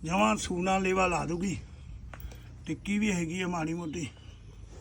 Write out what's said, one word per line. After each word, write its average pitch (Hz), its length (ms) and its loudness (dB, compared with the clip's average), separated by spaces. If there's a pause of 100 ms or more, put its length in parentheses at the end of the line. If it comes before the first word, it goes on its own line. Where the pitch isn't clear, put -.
ਜਮਾਂ 208 320 6
ਸੂਣਾ 190 420 2
ਲੇਵਾ 185 280 4
ਲਾ 165 200 2
ਦੂਗੀ। 175 300 -2 (1080)
ਟਿੱਕੀ 190 320 0
ਵੀ 214 140 4
ਹੈਗੀ 175 280 0
ਆ 180 80 0
ਮਾੜੀ 165 260 0
ਮੋਟੀ। 170 320 -4 (760)